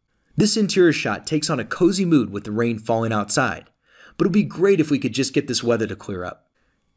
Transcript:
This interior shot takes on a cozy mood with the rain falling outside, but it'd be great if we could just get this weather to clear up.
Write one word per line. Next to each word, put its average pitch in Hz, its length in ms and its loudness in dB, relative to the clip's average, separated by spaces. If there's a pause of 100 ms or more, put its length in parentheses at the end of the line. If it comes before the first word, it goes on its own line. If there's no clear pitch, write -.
(360)
This 214 220 2
interior 180 340 4
shot 107 340 -4
takes 151 220 -2
on 151 100 -2
a 110 60 -6
cozy 180 400 0
mood 143 240 2
with 101 160 -8
the 110 80 -8
rain 117 260 -2
falling 113 360 -2
outside, 104 560 -2 (480)
but - 80 2
it'd 175 80 0
be 208 80 4
great 170 360 2
if 151 120 2
we 143 80 2
could 110 160 -4
just 131 180 -2
get 143 160 -2
this 123 140 -4
weather 113 240 0
to 98 100 -8
clear 90 260 -10
up. - 280 -14 (460)